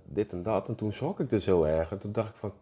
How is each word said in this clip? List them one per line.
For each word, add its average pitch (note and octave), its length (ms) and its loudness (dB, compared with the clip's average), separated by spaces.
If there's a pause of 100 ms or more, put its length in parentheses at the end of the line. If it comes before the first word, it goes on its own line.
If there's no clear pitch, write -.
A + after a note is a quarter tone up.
dit G#2 280 -2
en F2+ 120 -6
dat." G2+ 240 0
En A2+ 80 -4
toen G#2+ 160 -2
schrok C#3+ 280 -4
ik D3 100 -2
dus G#2 160 2
heel F2+ 220 6
erg. D#2+ 240 2
En G2 80 -6
toen G#2 120 -8
dacht G#2+ 180 -2
ik - 60 -18
van, G#2 260 -8